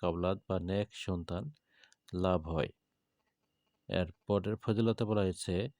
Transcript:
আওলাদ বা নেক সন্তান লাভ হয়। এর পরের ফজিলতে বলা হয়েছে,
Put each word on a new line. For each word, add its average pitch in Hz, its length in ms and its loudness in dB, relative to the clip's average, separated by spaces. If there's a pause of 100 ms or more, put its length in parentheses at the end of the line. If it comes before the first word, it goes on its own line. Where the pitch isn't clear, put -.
আওলাদ 90 400 2
বা 95 160 -2
নেক 95 320 -2
সন্তান 87 520 -4 (680)
লাভ 90 360 4
হয়। 80 240 0 (1160)
এর 92 200 0 (140)
পরের 101 340 0
ফজিলতে 113 480 0
বলা 104 180 2
হয়েছে, 92 320 0 (260)